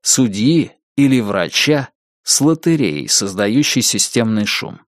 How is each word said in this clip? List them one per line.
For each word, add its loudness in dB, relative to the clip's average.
судьи 0
или 4
врача -2
с 0
лотереей, 0
создающей 0
системный 0
шум. -8